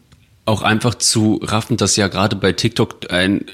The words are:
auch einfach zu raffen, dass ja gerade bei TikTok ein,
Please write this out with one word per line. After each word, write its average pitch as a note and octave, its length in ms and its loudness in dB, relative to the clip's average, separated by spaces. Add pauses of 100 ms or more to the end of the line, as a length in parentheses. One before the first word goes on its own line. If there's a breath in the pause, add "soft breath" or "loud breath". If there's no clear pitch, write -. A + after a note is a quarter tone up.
(460)
auch G#2+ 180 0
einfach G#2+ 320 0
zu A2 480 0
raffen, A2 340 -2
dass G2 180 0
ja G2+ 120 2
gerade G2 280 2
bei F#2+ 160 2
TikTok - 600 -2
ein, F#2 420 0